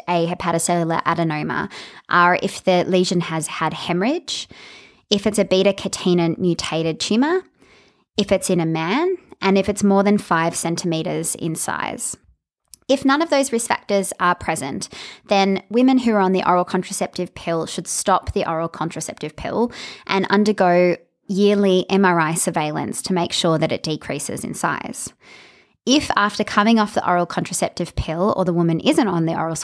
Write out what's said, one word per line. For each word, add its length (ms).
a 180
hepatocellular 760
adenoma 680
are 340
if 220
the 180
lesion 380
has 260
had 260
hemorrhage, 760
if 160
it's 140
a 60
beta-catenin 920
mutated 640
tumour, 440
if 140
it's 180
in 100
a 60
man, 500
and 160
if 100
it's 160
more 200
than 140
five 380
centimetres 800
in 200
size. 600
If 160
none 200
of 80
those 200
risk 160
factors 520
are 160
present, 540
then 420
women 280
who 160
are 60
on 140
the 140
oral 160
contraceptive 680
pill 320
should 220
stop 460
the 140
oral 220
contraceptive 680
pill 360
and 220
undergo 680
yearly 600
M 160
R 140
I 160
surveillance 680
to 120
make 200
sure 240
that 140
it 100
decreases 600
in 100
size. 580
If 280
after 280
coming 340
off 160
the 160
oral 160
contraceptive 720
pill 420
or 80
the 80
woman 260
isn't 280
on 180
the 100
oral 280